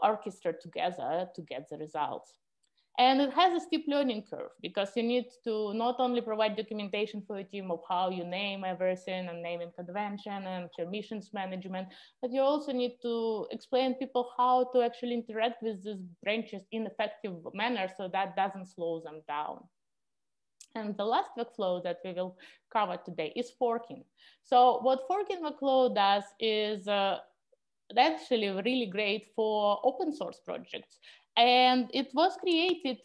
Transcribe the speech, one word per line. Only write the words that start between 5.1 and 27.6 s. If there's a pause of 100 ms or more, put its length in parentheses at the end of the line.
to
not
only
provide
documentation
for
a
team
of (100)
how
you
name
everything
and
naming
convention
and
permissions
management, (340)
but
you
also
need
to
explain
people
how
to
actually
interact
with
these (180)
branches
in
effective (220)
manner (100)
so
that
doesn't
slow
them
down. (1200)
And
the
last
workflow
that
we
will (340)
cover
today
is
forking. (400)
So
what
forking
workflow
does (140)
is,
uh, (800)